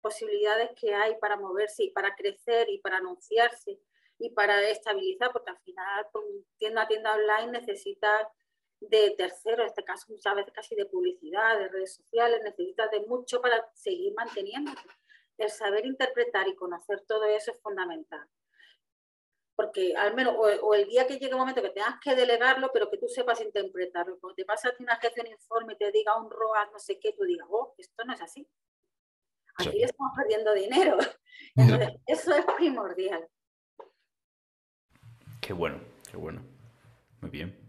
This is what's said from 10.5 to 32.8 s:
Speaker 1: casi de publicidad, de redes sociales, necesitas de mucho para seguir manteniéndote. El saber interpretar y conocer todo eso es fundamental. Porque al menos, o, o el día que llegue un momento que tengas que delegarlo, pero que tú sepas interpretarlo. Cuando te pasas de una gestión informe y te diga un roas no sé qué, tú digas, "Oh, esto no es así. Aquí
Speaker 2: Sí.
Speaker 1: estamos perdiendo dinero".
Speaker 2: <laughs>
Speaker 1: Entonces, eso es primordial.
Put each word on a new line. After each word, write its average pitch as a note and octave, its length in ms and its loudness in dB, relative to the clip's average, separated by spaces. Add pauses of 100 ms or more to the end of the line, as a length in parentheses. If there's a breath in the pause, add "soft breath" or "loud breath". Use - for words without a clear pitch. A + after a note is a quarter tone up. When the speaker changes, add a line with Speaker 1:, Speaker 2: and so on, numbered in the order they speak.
Speaker 1:
casi G#3+ 220 -10
de G3+ 100 -2
publicidad, F#3 760 0
de F#3 80 -4
redes F#3+ 280 -8
sociales, A#3 480 2
necesitas G#3 480 -4
de G#3 100 0
mucho B3 400 -4
para A#3 320 2
seguir F#3+ 420 -4
manteniéndote. A#3 680 -8 (560 soft breath)
El G#3+ 120 -2
saber G#3+ 360 -2
interpretar A#3+ 600 0
y F#3+ 80 -4
conocer F3+ 520 -6
todo G#3+ 180 0
eso G#3+ 260 0
es - 100 -14
fundamental. F3+ 680 -8 (1300 soft breath)
Porque F#3 400 0
al G#3 200 2
menos, B3 220 2
o, A3 60 4 (240)
o G#3 80 6
el G3+ 120 4
día B3+ 200 4
que C4+ 100 -4
llegue C4 160 -4
un C4 60 0
momento C4 240 0
que F#3 80 -4
tengas A#3 320 -2
que C#4 120 2
delegarlo, B3+ 560 4
pero G#3+ 200 2
que G3+ 80 -4
tú A#3+ 80 -4
sepas A#3+ 340 -2
interpretarlo. F#3 800 -6
Cuando F#3 160 -16
te F#3+ 100 -8
pasas A3 320 -2
de B3 60 -16
una A#3+ 140 0
gestión A#3 300 -2
informe A3+ 460 -6
y - 40 -14
te G3+ 140 0
diga G#3+ 280 4
un A3 100 -10
roas G#3+ 420 0
no G#3 80 -20
sé G3 200 -8
qué, G#3+ 140 -2
tú G3+ 100 -4
digas, F3 260 -2
"Oh, A3 280 -2
esto - 280 -12
no B3+ 80 -10
es - 80 -12
así. - 260 -16 (1120)
Aquí F3+ 140 -2
Speaker 2:
Sí. G#3+ 120 2
Speaker 1:
estamos B3+ 320 -2
perdiendo G#3+ 380 0
dinero". B3 440 4 (580 loud breath)
Speaker 2:
<laughs> - 360 8
Speaker 1:
Entonces, - 140 -18
eso D4 300 2
es D#4+ 100 4 (120)
primordial. F#3+ 720 -2 (2250)